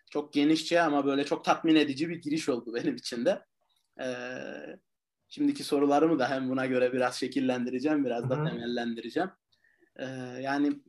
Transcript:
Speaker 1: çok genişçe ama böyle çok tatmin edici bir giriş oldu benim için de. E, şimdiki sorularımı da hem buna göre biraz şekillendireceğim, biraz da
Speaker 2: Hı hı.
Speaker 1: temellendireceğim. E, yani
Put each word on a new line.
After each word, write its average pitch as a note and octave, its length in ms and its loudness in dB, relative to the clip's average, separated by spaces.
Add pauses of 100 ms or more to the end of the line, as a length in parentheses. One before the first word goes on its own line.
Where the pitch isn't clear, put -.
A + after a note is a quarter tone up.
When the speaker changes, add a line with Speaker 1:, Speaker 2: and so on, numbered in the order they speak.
(120)
Speaker 1:
çok D3 220 -6
genişçe D#3 480 4
ama C#3+ 240 2
böyle C#3 180 2
çok - 220 -4
tatmin D#3+ 300 4
edici D3 340 2
bir E3+ 120 -8
giriş D3+ 280 -4
oldu A#2 260 -2
benim C3 200 -2
için A#2+ 300 -4
de. G3 160 2 (580)
E, C3 80 -6 (1200)
şimdiki C#3+ 360 0
sorularımı D3 560 4
da B2+ 100 2
hem C3 200 -2
buna C3 160 -2
göre B2+ 280 2
biraz B2+ 220 0
şekillendireceğim, B2+ 880 0
biraz A#2+ 240 -2
da C3 80 0
Speaker 2:
Hı D3+ 40 0
hı. D3+ 40 0
Speaker 1:
temellendireceğim. A#2+ 840 -4 (680)
E, - 100 -10 (360)
yani C#3+ 480 0